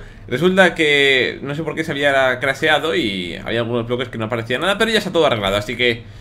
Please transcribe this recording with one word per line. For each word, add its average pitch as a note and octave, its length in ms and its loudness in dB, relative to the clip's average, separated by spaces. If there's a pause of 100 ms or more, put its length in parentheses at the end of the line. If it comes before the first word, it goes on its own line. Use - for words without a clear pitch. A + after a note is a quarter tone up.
(280)
Resulta F#3 480 4
que C#3 640 4
no C#3 140 -6
sé D#3+ 80 -6
por D3+ 120 -6
qué D#3+ 80 -2
se D#3+ 80 -6
había C3+ 480 2
craseado D3 560 0
y F#2+ 400 -2
había G#2+ 240 -4
algunos A#2 280 -2
bloques B2 220 -4
que A2+ 80 -10
no A2+ 80 -4
aparecía A#2 340 -4
nada, F#3+ 180 0
pero A3 140 0
ya A3 80 2
está G3 120 -4
todo E3 140 4
arreglado, G#2 320 0
así A2+ 180 -6
que, A#2+ 280 0 (180)